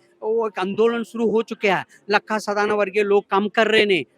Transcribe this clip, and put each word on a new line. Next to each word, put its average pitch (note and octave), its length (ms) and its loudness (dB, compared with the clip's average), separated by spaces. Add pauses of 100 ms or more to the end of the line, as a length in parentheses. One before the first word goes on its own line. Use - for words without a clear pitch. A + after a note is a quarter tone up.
(220)
ਉਹ A3 240 -2
ਇੱਕ G3 160 -6
ਅੰਦੋਲਨ A3 400 0
ਸ਼ੁਰੂ A3+ 280 -2
ਹੋ A3 120 2
ਚੁੱਕਿਆ G#3 340 -2
ਹੈ, C#3 80 -6 (260)
ਲੱਖਾ G#3 280 0
ਸਦਾਨਾ G#3 380 -2
ਵਰਗੇ G3+ 260 -2
ਲੋਕ G3+ 260 2
ਕੰਮ G3+ 200 0
ਕਰ A3 180 2
ਰਹੇ G#3+ 200 2
ਨੇ। F3 180 0 (140)